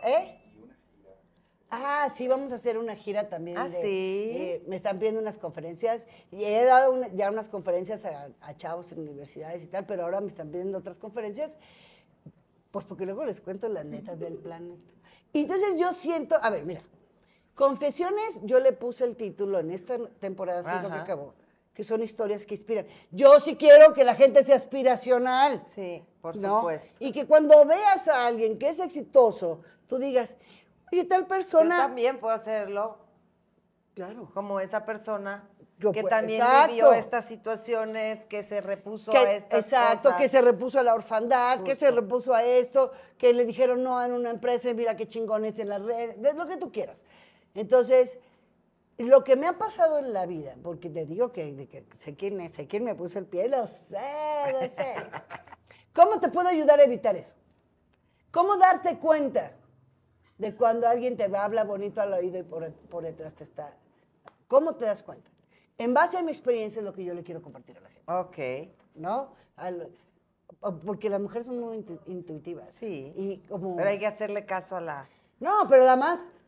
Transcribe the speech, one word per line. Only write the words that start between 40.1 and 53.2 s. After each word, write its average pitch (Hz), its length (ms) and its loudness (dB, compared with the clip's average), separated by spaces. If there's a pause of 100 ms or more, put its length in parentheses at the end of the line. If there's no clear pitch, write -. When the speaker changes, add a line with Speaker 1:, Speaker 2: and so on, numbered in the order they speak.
Speaker 1:
que 269 60 4
se 262 140 6
repuso 240 380 2
a 254 40 2
la 226 120 4
orfandad, 233 640 0
que 262 140 -2
se 302 120 0
Speaker 2:
Justo. 240 140 4
Speaker 1:
repuso 247 320 -2
a 226 100 4
esto, 247 480 2 (280)
que 247 120 6
le 240 140 2
dijeron 247 380 0
no 254 200 -2
en 247 80 -4
una 240 200 -4
empresa 240 400 -2
y - 20 -4
mira 226 220 -4
qué 220 120 -10
chingón 220 380 -6
es 214 140 -8
en 202 100 -8
las 202 140 -8
redes, 226 360 -8
de 277 140 0
lo 302 140 -8
que 349 100 -10
tú 269 140 -10
quieras. 160 320 -10 (520)
Entonces, 247 600 2 (800)
lo 254 260 6
que 269 120 4
me 294 120 0
ha 349 100 -2
pasado 349 400 0
en 269 160 -4
la 185 120 -4
vida, 151 360 -10
porque 170 280 -12
te 156 160 -8
digo 214 260 -4
que, 156 220 -12
de 135 140 -16
que 131 180 -20 (140)
sé 147 160 -16
quién 196 260 -10
es, 165 120 -14
sé 143 140 -14
quién 208 160 -6
me 226 100 -6
puso 175 240 -10
el 185 80 -10